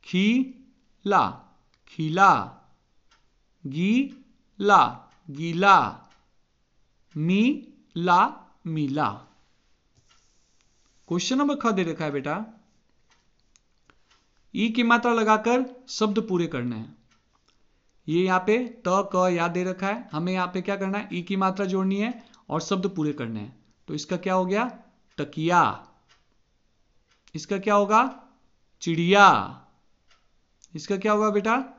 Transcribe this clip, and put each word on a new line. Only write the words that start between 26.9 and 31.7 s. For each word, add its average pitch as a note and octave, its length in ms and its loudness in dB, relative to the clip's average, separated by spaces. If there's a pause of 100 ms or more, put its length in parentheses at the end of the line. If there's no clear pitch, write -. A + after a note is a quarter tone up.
इसका F3 240 -6
क्या G3+ 160 0
होगा? G#3 280 4 (800)
चिड़िया। F3 460 4 (1500)
इसका E3+ 220 -6
क्या G3+ 160 0
होगा G#3+ 180 2
बेटा? A3 340 0 (140)